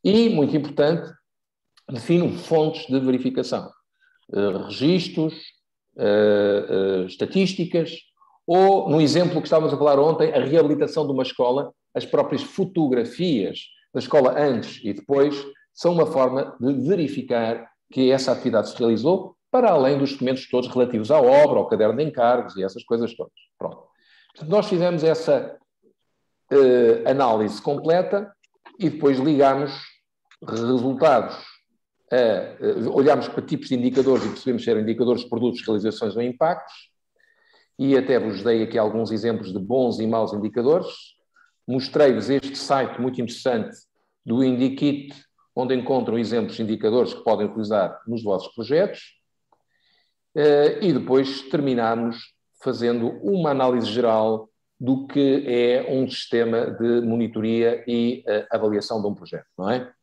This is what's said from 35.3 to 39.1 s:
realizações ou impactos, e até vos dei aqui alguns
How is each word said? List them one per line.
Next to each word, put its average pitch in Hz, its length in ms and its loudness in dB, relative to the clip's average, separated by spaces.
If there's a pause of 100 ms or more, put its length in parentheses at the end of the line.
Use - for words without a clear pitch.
realizações 107 520 -4
ou 120 40 -4
impactos, 156 680 -4 (880)
e 135 180 2
até 127 220 2
vos 98 240 -6
dei 113 200 2
aqui 117 140 -4
alguns 110 340 -2